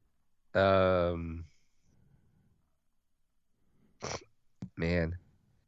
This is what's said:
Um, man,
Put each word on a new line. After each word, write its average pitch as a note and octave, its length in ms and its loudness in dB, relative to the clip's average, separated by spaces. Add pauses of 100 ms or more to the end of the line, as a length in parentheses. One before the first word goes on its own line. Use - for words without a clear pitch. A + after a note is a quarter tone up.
(540)
Um, F2 920 2 (3250)
man, E2+ 400 -2 (500)